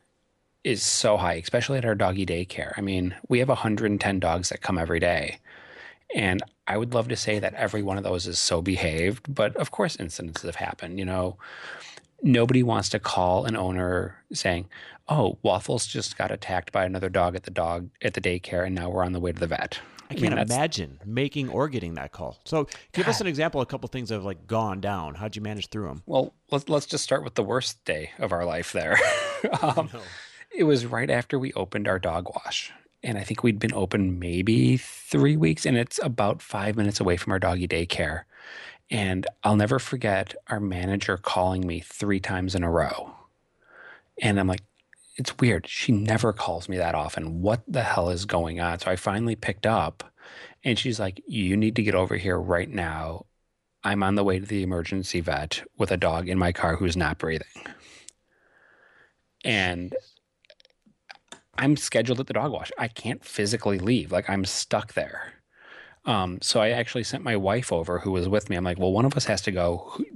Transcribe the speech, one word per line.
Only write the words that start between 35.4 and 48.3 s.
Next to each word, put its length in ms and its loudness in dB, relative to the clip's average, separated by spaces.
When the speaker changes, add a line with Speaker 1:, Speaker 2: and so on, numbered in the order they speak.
Speaker 1:
and 100 4
it's 260 -2
about 380 0
five 360 -4
minutes 240 2
away 180 4
from 140 -2
our 60 4
doggy 300 2
daycare. 540 -2
And 360 0
I'll 140 6
never 220 6
forget 560 -2
our 120 -2
manager 580 0
calling 480 2
me 140 -2
three 400 -2
times 340 -2
in 100 2
a 60 2
row. 420 0
And 180 4
I'm 60 4
like, 160 0
"It's 220 -6
weird. 280 4
She 260 0
never 400 4
calls 360 -4
me 100 -2
that 160 2
often. 480 -4
What 260 2
the 140 0
hell 260 2
is 160 -2
going 360 -2